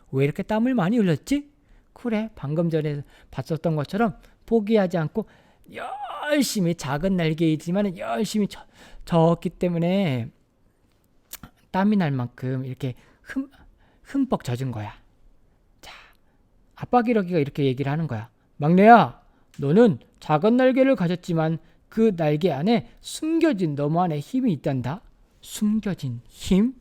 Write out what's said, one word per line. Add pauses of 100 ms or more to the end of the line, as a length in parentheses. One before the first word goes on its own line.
(120)
"왜
이렇게
땀을
많이
흘렸지?" (440)
그래,
방금
전에 (300)
봤었던
것처럼 (300)
포기하지
않고 (480)
열심히,
작은
날개이지만은
열심히
젖-, (380)
젖었기
때문에 (1400)
땀이
날
만큼
이렇게 (260)
흠-, (540)
흠뻑
젖은
거야. (880)
자, (840)
아빠
기러기가
이렇게
얘기를
하는
거야. (280)
"막내야, (360)
너는 (200)
작은
날개를
가졌지만 (320)
그
날개
안에 (120)
숨겨진
너만의
힘이
있단다." (400)
숨겨진
힘?